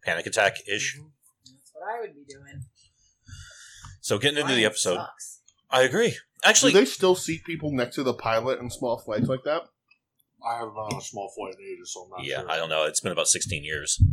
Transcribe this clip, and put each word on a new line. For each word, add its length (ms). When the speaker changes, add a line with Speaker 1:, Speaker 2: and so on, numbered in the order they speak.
Speaker 1:
panic 220
attack-ish. 680
Speaker 2:
Mm-hmm. 120
Speaker 3:
That's 300
what 80
I 180
would 140
be 140
doing. 340
Speaker 1:
So 180
getting 200
into 120
the 120
Speaker 3:
Flying 40
Speaker 1:
episode. 320
Speaker 3:
sucks. 420
Speaker 1:
I 140
agree. 340
Actually, 280
Speaker 4:
Do 60
they 60
still 320
seat 280
people 280
next 240
to 80
the 100
pilot 460
in 100
small 280
flights 280
like 180
that? 180
Speaker 2:
I 100
haven't 160
been 100
on 140
a 20
small 360
flight 220
in 60
ages, 180
so 120
I'm 60
not 140
Speaker 1:
yeah, 180
Speaker 2:
sure. 100
Speaker 1:
I 60
don't 100
know. 160
It's 160
been 100
about 160
sixteen 380
years 360